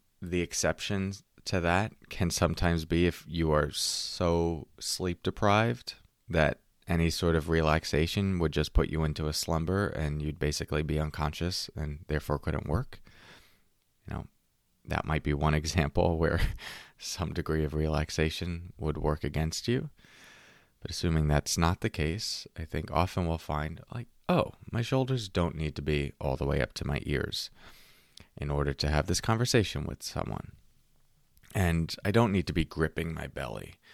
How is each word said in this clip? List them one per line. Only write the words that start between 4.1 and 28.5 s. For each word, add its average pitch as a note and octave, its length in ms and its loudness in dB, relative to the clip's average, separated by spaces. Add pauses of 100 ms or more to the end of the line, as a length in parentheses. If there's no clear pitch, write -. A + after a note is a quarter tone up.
sleep - 440 -4
deprived A2 720 2 (340)
that D2+ 300 2 (280)
any E2 240 2
sort E2 260 2
of D#2 120 0
relaxation E2 880 2
would D#2+ 140 2
just D#2 200 0
put - 160 4
you D#2 160 0
into D2+ 240 -2
a D2+ 40 -2
slumber E2+ 560 0
and D2+ 320 -2
you'd D2 180 -4
basically D2+ 440 0
be D2+ 160 0
unconscious D#2 800 -2
and D2+ 320 -6
therefore D2 300 0
couldn't D2+ 280 -4
work. G2 340 -4 (1040)
You - 80 -8
know, C2+ 120 -8 (580)
that - 200 -2
might D#2 180 0
be D2+ 120 0
one D2+ 200 2
<laughs> D2+ 80 2
example E2 560 2
where E2 220 2 (580)
some D#2+ 340 -6
degree D#2 300 0
of D2 120 -2
relaxation D#2 1040 0
would D#2 200 -2
work D#2 240 0
against D#2+ 460 -2
you. C#3+ 220 0 (880)
But - 100 -10
assuming D#2+ 380 2
that's D2 300 2
not F2 220 4
the - 100 -2
case, - 560 -4 (120)
I E2+ 60 -6
think - 260 -6
often F2+ 360 2
we'll E2 120 0
find, D#2 420 -4 (120)
like, - 140 -8 (220)
"Oh, F3 240 2 (180)
my A#2 120 0
shoulders B2+ 460 0
don't E2+ 280 0
need D#2 200 -4
to D2 60 -6
be C#2+ 380 0
all C2+ 160 0
the C#2 100 0
way C#2 140 2
up - 140 -2
to - 120 -6
my C#2 180 0
ears - 460 -2 (840)
in C#2+ 140 -6